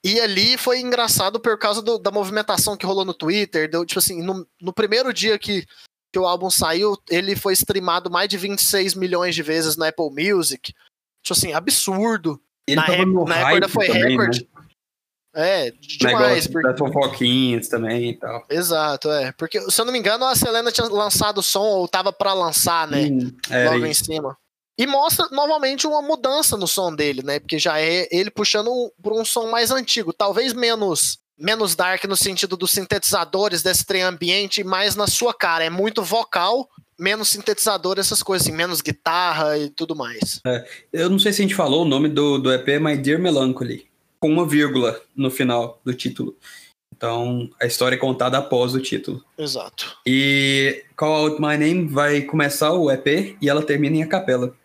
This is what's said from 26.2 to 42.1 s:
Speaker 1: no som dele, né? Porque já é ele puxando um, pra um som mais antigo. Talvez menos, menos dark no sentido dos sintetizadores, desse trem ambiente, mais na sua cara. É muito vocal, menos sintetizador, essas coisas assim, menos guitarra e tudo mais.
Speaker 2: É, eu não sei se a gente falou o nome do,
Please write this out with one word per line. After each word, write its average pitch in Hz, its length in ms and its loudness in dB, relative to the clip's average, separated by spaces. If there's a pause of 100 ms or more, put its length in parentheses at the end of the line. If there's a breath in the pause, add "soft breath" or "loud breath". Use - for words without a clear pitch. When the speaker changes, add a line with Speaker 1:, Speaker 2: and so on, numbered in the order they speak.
Speaker 1:
no 190 100 -2
som 180 260 -2
dele, 147 280 -2
né? 143 180 -4
Porque 151 200 -6
já 156 200 0
é 165 320 0
ele 190 200 0
puxando 214 380 0
um, 247 200 -2 (120)
pra 208 120 -4
um 226 100 -2
som 226 280 -2
mais 233 180 2
antigo. 240 420 -2
Talvez 208 400 0
menos, 220 680 0 (180)
menos 202 380 0
dark 185 300 0
no 196 100 -2
sentido 185 420 -2
dos 180 140 -2
sintetizadores, 190 880 0
desse 180 240 0
trem 190 160 0
ambiente, 185 600 0
mais 190 320 0
na 208 100 0
sua 233 280 0
cara. 165 300 0
É 160 60 0
muito 208 320 -2
vocal, 208 640 0 (300 soft breath)
menos 202 320 -2
sintetizador, 196 720 -2
essas 202 240 -2
coisas 180 240 0
assim, 156 80 -4
menos 170 260 -2
guitarra 156 800 0
e 147 100 -4
tudo 160 260 -6
mais. 120 500 -6
Speaker 2:
É, 123 200 -2 (260 loud breath)
eu 165 180 0
não 196 100 2
sei 208 140 4
se 202 80 0
a - 20 4
gente 190 120 0
falou 156 280 2
o 165 40 2
nome 143 220 4
do, 143 300 2